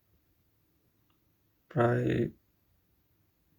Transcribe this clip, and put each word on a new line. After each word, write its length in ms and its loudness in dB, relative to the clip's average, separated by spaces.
প্রায় 600 0